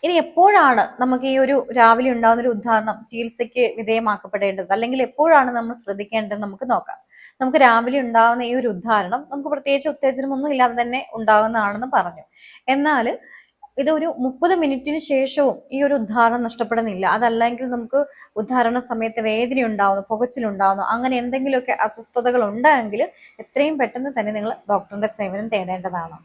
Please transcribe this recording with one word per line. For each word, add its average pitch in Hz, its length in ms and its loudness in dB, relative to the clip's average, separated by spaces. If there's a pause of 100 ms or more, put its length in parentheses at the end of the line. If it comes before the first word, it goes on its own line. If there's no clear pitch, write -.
ഇനി 349 180 0
എപ്പോഴാണ് 330 600 4 (180)
നമുക്ക് 254 320 0
ഈ - 100 0
ഒരു 269 140 2 (220)
രാവിലെ 233 360 6
ഉണ്ടാകുന്ന 226 300 2
ഒരു 240 100 0
ഉദ്ധാരണം 220 420 -2 (120)
ചികിത്സയ്ക്ക് 233 560 -4 (140)
വിധേയമാക്കപ്പെടേണ്ടത്, 202 960 -2
അല്ലെങ്കിൽ 247 320 -2
എപ്പോഴാണ് 285 500 4
നമ്മൾ 233 260 -6
ശ്രദ്ധിക്കേണ്ടത് 208 640 -6
നമുക്ക് 202 280 -10
നോക്കാം. - 260 -4 (420)
നമുക്ക് 262 260 2
രാവിലെ 240 400 4
ഉണ്ടാകുന്ന 233 440 4
ഈ - 0 - (100)
ഒരു 240 140 -2
ഉദ്ധാരണം 214 480 -2 (100)
നമുക്ക് 285 200 -6
പ്രത്യേകിച്ച് 277 400 -2
ഉത്തേജനമൊന്നും 269 600 -2
ഇല്ലാതെ 247 260 2
തന്നെ 240 220 -4 (160)
ഉണ്ടാകുന്നതാണെന്ന് 220 800 2
പറഞ്ഞു. - 280 -4 (500)
എന്നാൽ 277 320 2 (760)
ഇതൊരു 311 260 0 (160)
മുപ്പത് 269 280 0 (100)
മിനിറ്റിന് 277 360 -2 (140)
ശേഷവും 269 440 0 (200)
ഈ - 100 -4
ഒരു 277 140 2
ഉദ്ധാരണം 233 480 2
നഷ്ടപ്പെടുന്നില്ല. 226 580 -4 (100)
അതല്ലെങ്കിൽ 233 560 0
നമുക്ക് 240 280 -2 (400)
ഉദ്ധാരണ 240 380 0 (120)
സമയത്ത് 226 380 -4
വേദന 240 400 -2
ഉണ്ടാവുന്നു, 196 420 0
പുകച്ചിലുണ്ടാവുന്നു, 202 720 -2 (100)
അങ്ങനെ 254 280 -2
എന്തെങ്കിലുമൊക്കെ 254 520 -2 (120)
അസ്വസ്ഥതകൾ 240 640 -2
ഉണ്ടെങ്കിൽ 233 520 0 (420)
എത്രയും 302 360 -2
പെട്ടെന്ന് 254 380 -4
തന്നെ 214 180 -2
നിങ്ങൾ 214 160 -4 (180)
ഡോക്ടറിന്റെ 202 480 -4
സേവനം 202 360 -6
തേടേണ്ടതാണ്. 180 720 -6